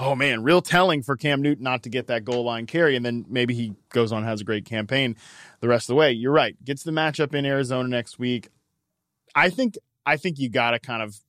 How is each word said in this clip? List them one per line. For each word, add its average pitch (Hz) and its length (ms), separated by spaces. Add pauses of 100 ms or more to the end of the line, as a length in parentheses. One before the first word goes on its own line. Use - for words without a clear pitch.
oh 135 160
man, 127 260
real 170 180
telling 175 440
for 139 120
Cam 143 260
Newton 143 200
not 127 220
to 123 60
get 123 180
that 117 160
goal 123 180
line 117 240
carry, 156 300
and 120 100
then 120 220
maybe 123 260
he 113 200 (160)
goes 117 200
on 110 80
and 110 80
has 110 140
a 101 40
great 104 200
campaign 113 500 (460)
the 120 80
rest 120 160
of 123 100
the - 0
way. 151 160
You're 123 220
right. 135 320
Gets 139 180
the 165 80
matchup 156 440
in 139 120
Arizona 131 420
next 120 300
week. 123 300 (840)
I 156 160
think, 226 300 (260)
I 151 120
think 147 240
you 131 80
gotta 117 320
kind 117 220
of 107 260